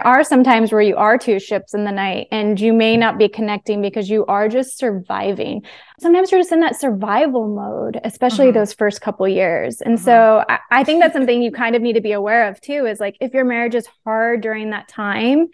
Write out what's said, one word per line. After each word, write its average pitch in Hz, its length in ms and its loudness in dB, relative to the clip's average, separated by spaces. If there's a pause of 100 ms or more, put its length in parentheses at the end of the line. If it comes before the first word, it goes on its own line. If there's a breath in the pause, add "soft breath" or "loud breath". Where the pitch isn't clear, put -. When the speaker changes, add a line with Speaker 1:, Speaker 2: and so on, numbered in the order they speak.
Speaker 1:
are 262 160 4
some 262 200 2
times 226 280 4
where 214 100 2
you 208 140 2
are 214 220 2
two 233 200 0
ships 196 380 -6
in 208 80 -4
the 208 80 -4
night 196 400 -6
and 214 260 -2
you 220 160 0
may 226 240 2
not 226 220 0
be 208 80 4
connecting 208 540 -4
because 202 280 -4
you 214 180 0
are 202 200 0
just 254 320 -4
surviving. 196 840 -6 (360 loud breath)
Sometimes 359 320 2
you're 370 80 4
just 359 140 0
in 330 80 4
that 320 180 0
survival 226 760 0
mode, 208 520 -8
especially 240 420 0
Speaker 2:
Mm-hmm. 240 100 4
Speaker 1:
those 208 160 0
first 208 280 -2
couple 214 260 -4
years. 185 540 -2
And 233 160 0
Speaker 2:
Mm-hmm. 180 80 -4
Speaker 1:
so 226 420 6
I, - 120 0 (120)
I 254 140 4
think 320 160 2
that's 330 120 4
something 247 280 0
you 233 100 -2
kind 233 240 -2
of 233 80 0
need 240 100 -2
to 220 80 2
be 208 120 -4
aware 208 340 0
of 196 140 -10
too, 285 260 -4
is, 208 140 -6
like, 202 180 -6
if 254 140 -8
your 262 120 0
marriage 233 300 -2
is 226 100 -2 (200)
hard 226 360 -2
during 214 280 -6
that 208 180 -10
time, 220 680 0